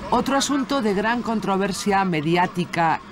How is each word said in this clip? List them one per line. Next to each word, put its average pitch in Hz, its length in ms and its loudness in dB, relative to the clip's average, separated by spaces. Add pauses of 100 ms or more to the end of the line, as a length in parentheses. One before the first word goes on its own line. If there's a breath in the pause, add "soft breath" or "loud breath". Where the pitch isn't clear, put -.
(160)
Otro 247 200 0
asunto 277 440 0
de 208 140 0
gran 220 280 0
controversia 196 840 0
mediática 170 960 0 (120)